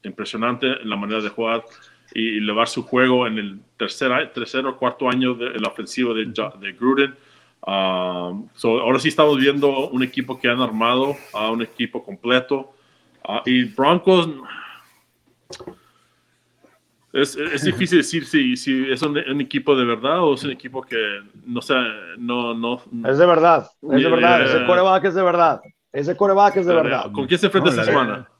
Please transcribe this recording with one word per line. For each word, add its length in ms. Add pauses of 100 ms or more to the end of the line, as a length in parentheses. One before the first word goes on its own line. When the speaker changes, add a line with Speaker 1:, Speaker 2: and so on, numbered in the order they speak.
Speaker 1:
impresionante 640
en 200
la 80
manera 260
de 80
jugar 360 (480)
y 240
elevar 300
su 160
juego 420
en 140
el 200 (180)
tercer 340
a-, 200
tercer 360
o 100
cuarto 320
año 240
de, 160
de 100
la 100
ofensiva 440
de 220
Ja-, 240
de 140
Gruden. 420 (520)
Um, 880
so, 240
ahora 200
sí 100
estamos 280
viendo 520
un 120
equipo 380
que 80
han 140
armado, 540 (180)
a 180
un 100
equipo 420
completo. 680 (500)
Ah, 220
y 200
Broncos, 640 (2750)
es, 240
es 280
difícil 360
decir 260
si, 300
si 360
es 100
un, 160
un 240
equipo 340
de 80
verdad 400
o 120
es 80
un 80
equipo 300
que, 160 (480)
no 160
sé, 120 (440)
no, 360
no 280 (280)
Speaker 2:
Es 80
de 80
verdad, 420 (160)
es 60
de 100
Speaker 1:
Yeah, 100
Speaker 2:
verdad, 300
Speaker 1:
yeah. 160
Speaker 2:
ese 100
quarterback 400
es 100
de 80
verdad, 380 (300)
ese 240
quarterback 420
es 100
de 60
Speaker 1:
Pero, 100
Speaker 2:
verdad. 280
Speaker 1:
¿con 160
quién 120
se 80
enfrenta 240
Speaker 3:
No, 100
Speaker 1:
esta 100
Speaker 3:
la 80
Speaker 1:
semana? 300 (100)